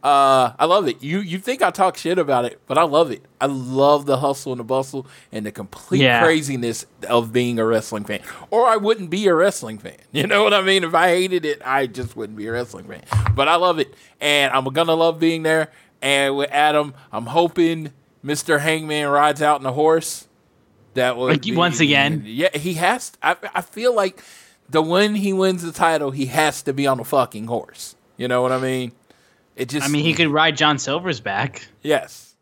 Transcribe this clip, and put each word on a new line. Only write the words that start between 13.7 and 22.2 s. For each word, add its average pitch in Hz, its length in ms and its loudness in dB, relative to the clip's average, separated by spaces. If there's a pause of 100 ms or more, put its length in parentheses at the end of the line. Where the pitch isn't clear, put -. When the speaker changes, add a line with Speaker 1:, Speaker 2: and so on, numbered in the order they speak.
Speaker 1:
it, - 140 -2 (260)
and 143 360 2
I'm 131 100 2
gonna 160 300 0
love 165 260 2
being 165 220 0
there. 156 280 0 (320)
And 139 320 2
with 139 160 -2
Adam, 147 440 2 (180)
I'm 113 140 -6
hoping 165 680 0 (300)
Mister 147 380 -2
Hangman 156 480 -2
rides 147 340 2
out 147 180 2
in 131 60 -6
a 131 60 -4
horse. 160 540 0 (680)
That 127 240 0
would 127 120 0
Speaker 2:
Like, 151 120 2
Speaker 1:
be, 214 120 -4
Speaker 2:
once 165 260 2
again? 143 440 2